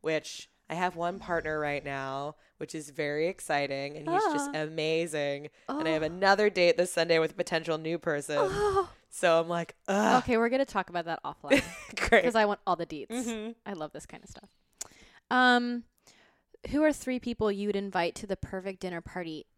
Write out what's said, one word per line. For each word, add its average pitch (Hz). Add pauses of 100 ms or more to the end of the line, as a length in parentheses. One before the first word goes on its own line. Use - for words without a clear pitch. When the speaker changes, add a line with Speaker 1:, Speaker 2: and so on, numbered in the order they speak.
Speaker 1:
which - (180)
I 156
have 180
one 175
partner 156
right 143
now, 139 (220)
which 156
is 151
very 147
exciting, 143
and 156
he's 370
just 285
Speaker 2:
Ah. 151
Speaker 1:
amazing. 156 (180)
And 285
I 160
have 156
Speaker 2:
Oh. 156
Speaker 1:
another 196
date 175
this 180
Sunday 165
with 160
a -
potential 165
new 160
person. 147
Speaker 2:
Oh. 392 (220)
Speaker 1:
So 165
I'm 165
like, 170 (140)
"Ugh." 214
Speaker 2:
Okay, 247
we're 233
gonna 262
talk 196
about 175
that 165
Speaker 1:
<laughs> -
Speaker 2:
offline. - (460)
Speaker 1:
Great. 214
Speaker 2:
'Cause 233
I 220
want 208
all 175
the 170
deets. 147
Speaker 1:
Mm-hmm. 226 (140)
Speaker 2:
I 208
love 156
this -
kind -
of -
stuff. - (760)
Um, 240 (880)
who 294
are 302
three 254
people 220
you 202
would 202
invite 190
to 220
the 190
perfect 190
dinner 180
party 160 (120)